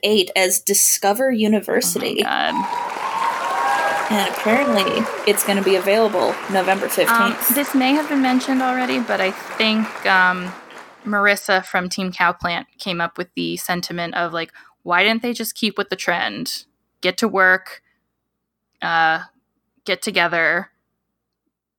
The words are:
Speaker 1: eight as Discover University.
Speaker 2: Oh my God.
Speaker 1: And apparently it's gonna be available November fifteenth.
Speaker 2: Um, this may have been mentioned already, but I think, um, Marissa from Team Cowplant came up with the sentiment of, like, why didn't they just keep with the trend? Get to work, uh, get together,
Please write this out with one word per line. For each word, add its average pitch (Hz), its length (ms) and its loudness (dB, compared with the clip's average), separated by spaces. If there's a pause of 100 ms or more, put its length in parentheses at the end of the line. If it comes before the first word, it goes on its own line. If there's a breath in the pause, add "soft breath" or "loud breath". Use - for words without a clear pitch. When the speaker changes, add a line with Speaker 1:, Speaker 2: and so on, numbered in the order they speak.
Speaker 1:
eight 202 320 4
as 190 240 2
Discover 202 720 2
University. - 960 0
Speaker 2:
Oh - 0 -
my 71 380 -2
God. - 400 -6 (1040)
Speaker 1:
And 196 220 0
apparently 226 760 0 (220)
it's 202 180 2
gonna 196 200 0
be 190 100 4
available 202 580 2 (180)
November 190 380 0
fifteenth. 175 220 2
Speaker 2:
Um, 233 260 2 (180)
this 285 200 -2
may 262 180 2
have 294 160 0
been 277 140 0
mentioned 262 400 2
already, 254 380 -2
but 220 200 -2
I 190 120 0
think, 220 520 -2 (220)
um, 185 440 2 (540)
Marissa 202 600 2
from 180 220 -2
Team 185 240 -4
Cowplant 175 540 -2 (120)
came 175 220 -6
up 170 180 -4
with 175 160 -6
the 175 220 -4
sentiment 175 580 -4
of, 170 180 -2
like, 165 200 -6 (300 loud breath)
why 175 200 2
didn't 226 200 2
they 240 100 -2
just 226 240 -8
keep 214 200 -2
with 202 140 -2
the 190 60 -4
trend? - 680 -4 (360)
Get 180 180 -2
to 226 100 0
work, 185 540 2 (1000)
uh, 165 440 2 (600)
get 180 180 -4
together, 170 680 0 (1080)